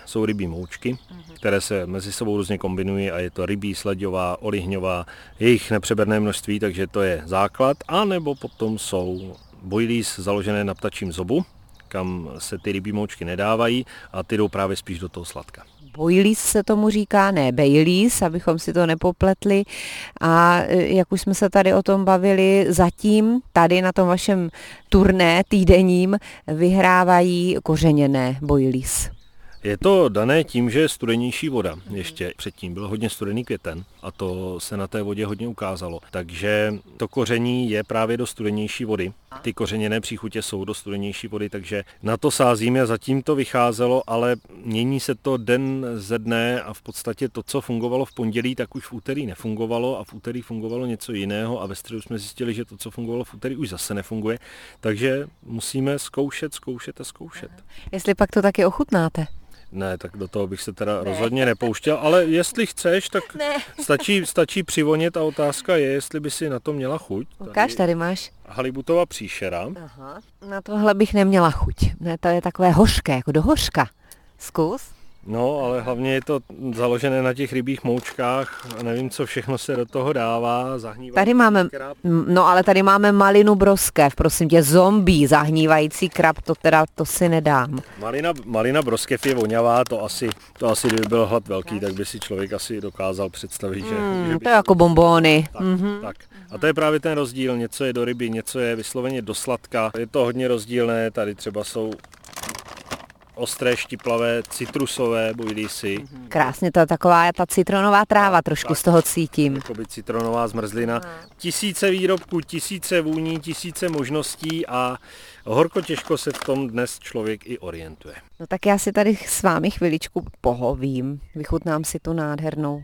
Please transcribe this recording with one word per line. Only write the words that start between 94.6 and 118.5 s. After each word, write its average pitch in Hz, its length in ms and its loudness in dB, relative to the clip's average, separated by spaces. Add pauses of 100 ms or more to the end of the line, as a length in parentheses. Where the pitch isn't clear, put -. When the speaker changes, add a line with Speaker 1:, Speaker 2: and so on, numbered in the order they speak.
Speaker 2:
bonbony. 165 800 6
Speaker 1:
Tak, - 100 -12
Speaker 2:
Mhm. 185 400 -2
Speaker 1:
tak. 208 140 -12 (340)
A - 80 -14
to 151 80 0
je 156 80 2
právě 156 260 2
ten 165 120 -2
rozdíl, 131 440 -2
něco 117 280 -4
je 127 80 -2
do 120 120 -2
ryby, 120 260 -4
něco 113 300 -6
je 117 160 -2
vysloveně 127 460 -6
do 104 120 -8
sladka. 117 640 -4
Je 117 80 -6
to 143 180 -2
hodně 123 240 -2
rozdílné, 117 600 -2
tady 104 240 -4
třeba 104 300 -8
jsou 110 280 -6 (1400)
ostré, 120 420 -2
štiplavé, 117 720 -2
citrusové 117 840 -2
bojlísy. 107 640 -6 (140)
Speaker 2:
Mhm. 127 160 -18
Krásně, 151 440 0
to 180 80 6
je 160 60 6
taková 170 460 4
ta 180 140 -2
citronová 202 600 2
tráva, 202 320 4
Speaker 1:
Tak, 160 60 2
Speaker 2:
trošku - 240 -4
Speaker 1:
tak. 151 100 0
Speaker 2:
z - 40 -6
toho 170 200 6
cítím. 147 540 0
Speaker 1:
Jakoby 113 300 -10
citronová 117 640 -2
zmrzlina. 113 560 -4
Speaker 2:
Aha. 170 80 -14 (240)
Speaker 1:
Tisíce 190 540 -2
výrobků, 185 500 0
tisíce 175 600 -4
vůní, 160 400 -2
tisíce 165 480 -8
možností 156 800 -4
a 123 300 -4 (480)
horko 147 360 2
těžko 160 380 -4
se - 120 -4
v - 140 -10
tom 135 240 -2
dnes 120 300 -4
člověk 110 480 -8
i 120 120 -10
orientuje. 82 560 -14 (260)
Speaker 2:
No, 165 60 -12
tak - 200 -4